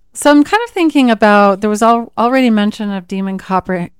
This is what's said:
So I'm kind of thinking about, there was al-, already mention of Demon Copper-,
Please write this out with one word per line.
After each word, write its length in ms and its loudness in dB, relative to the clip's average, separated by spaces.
So 180 0
I'm 120 6
kind 240 -2
of 60 -16
thinking 380 0
about, 500 2
there 80 -2
was 140 -2
al-, 340 0
already 320 0
mention 400 -2
of 180 -8
Demon 300 -6
Copper-, 520 -4